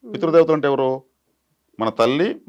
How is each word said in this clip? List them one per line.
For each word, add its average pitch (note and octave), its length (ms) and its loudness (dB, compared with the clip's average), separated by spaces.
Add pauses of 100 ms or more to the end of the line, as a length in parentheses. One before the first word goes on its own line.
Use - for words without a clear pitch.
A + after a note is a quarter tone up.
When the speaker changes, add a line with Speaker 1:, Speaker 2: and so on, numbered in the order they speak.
Speaker 1:
ఉమ్. A3+ 100 -16
Speaker 2:
పితృదేవతలు D#3+ 400 2
అంటే C#3+ 140 -2
ఎవరు? C3+ 220 0 (920)
మన A2+ 100 -2
తల్లి, C3+ 600 -2